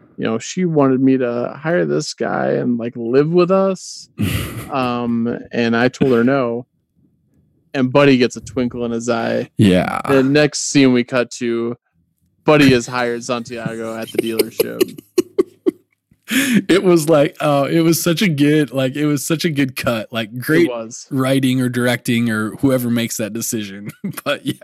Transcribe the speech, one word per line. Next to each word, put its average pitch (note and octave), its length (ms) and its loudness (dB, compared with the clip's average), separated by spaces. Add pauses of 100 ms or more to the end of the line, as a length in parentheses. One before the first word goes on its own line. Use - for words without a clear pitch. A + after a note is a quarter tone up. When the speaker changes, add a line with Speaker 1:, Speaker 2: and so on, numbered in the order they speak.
(160)
Speaker 1:
you - 80 -6
know, A2+ 140 -2
"She - 260 -4
wanted C#3 360 2
me C3 180 4
to A#2+ 380 -4
hire E3 280 -2
this D3 300 -4
guy C3 380 -4
and, B2+ 260 -2
like, A#2 180 -8
live C3 360 0
with F3 180 2
us." F#3+ 580 -2 (100)
Speaker 2:
<laughs> - 220 -2 (300)
Speaker 1:
Um, A#2+ 680 -2 (140)
and A#2 240 2
I A#2+ 120 4
told C3+ 240 2
her A#2 120 4
no. B2 420 0 (1080)
And B2+ 180 0
Buddy C#3+ 240 6
gets A#2+ 180 2
a A2+ 60 -12
twinkle B2 460 -6
in A#2 60 -4
his A#2 180 -4
eye. A#2 480 -2
Speaker 2:
Yeah. F#2 500 2
Speaker 1:
The C3+ 140 4
next C#3+ 380 2 (100)
scene C3+ 240 6
we A#2+ 100 2
cut A#2+ 280 -2
to, A#2 440 -4 (680)
Buddy D3 280 6
has A#2+ 140 2
hired A#2+ 360 -4
Santiago A2+ 720 -8
at A2+ 140 -10
the - 80 -4
dealership. A2+ 880 -4
Speaker 2:
<laughs> - 40 -20 (1160)
It A3+ 560 2
was E3+ 280 4
like, D3 320 2
oh, C#3+ 220 2
it D#3+ 160 0
was E3 220 2
such E3+ 200 0
a G#3 60 2
good, D3 440 2
like, C3 240 -2
it D3 80 -2
was D3 200 -2
such E3 200 -2
a F3 60 -2
good C#3 260 -2
cut. A#2 340 -4
Like, A2+ 280 -8
great D#3 300 2
Speaker 1:
It - 20 -6
was. A#2 400 -12
Speaker 2:
writing C3 500 0
or B2+ 80 0
directing A#2+ 600 0
or G#2+ 260 -4
whoever B2+ 340 2
makes A#2 280 -2
that G#2+ 160 -6
decision. G#2 560 -8 (120)
<laughs> - 220 -10
But C3+ 220 -6
yeah, C#3 180 -4